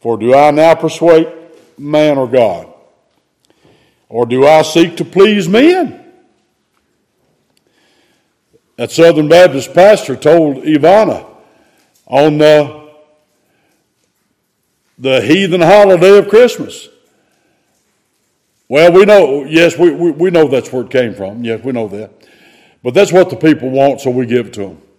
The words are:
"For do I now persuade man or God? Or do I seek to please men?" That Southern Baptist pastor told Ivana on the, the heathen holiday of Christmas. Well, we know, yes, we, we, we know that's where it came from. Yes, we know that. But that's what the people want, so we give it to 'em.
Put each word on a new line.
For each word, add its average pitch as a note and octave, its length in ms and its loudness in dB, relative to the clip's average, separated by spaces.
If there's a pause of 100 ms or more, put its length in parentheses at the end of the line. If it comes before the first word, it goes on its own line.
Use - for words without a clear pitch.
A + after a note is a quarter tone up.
"For A#2 160 -6
do A#2+ 180 0
I D3 160 4
now D#3 240 2
persuade E3 540 0 (480)
man D3+ 400 -2
or C3 100 -4
God? A2+ 400 -2 (1400)
Or A#2 180 -4
do B2+ 220 0
I D#3 160 4
seek E3+ 340 -2
to E3 80 -10
please G3 440 0
men?" D4 520 0 (2750)
That A#2+ 140 -10
Southern D#3 360 2
Baptist D#3+ 460 2
pastor F3+ 420 2
told D3+ 480 -2
Ivana D#3 600 0 (840)
on D3+ 300 0
the, D3+ 500 0 (2000)
the C3 240 -2
heathen F3 400 -2
holiday F#3+ 560 4
of G3+ 120 0
Christmas. - 600 -2 (1800)
Well, D#3+ 240 2
we F#3+ 140 4
know, D3+ 400 2
yes, D#3+ 320 -2
we, E3+ 140 2
we, D#3+ 200 -4
we E3 180 -4
know D#3+ 180 2
that's B2 260 -4
where B2 100 -8
it - 80 -16
came A#2+ 220 -2
from. G2+ 320 -12
Yes, A2+ 180 -8
we C3 80 -8
know A#2 180 -8
that. G#2 220 -16 (720)
But B2 100 -8
that's C3 200 0
what F3+ 160 2
the A#2 80 -12
people B2 320 -2
want, C3+ 320 -2
so C3 80 -6
we B2 160 -6
give A#2+ 220 -4
it F#2 60 -20
to G#2 100 -12
'em. E2+ 180 -18 (180)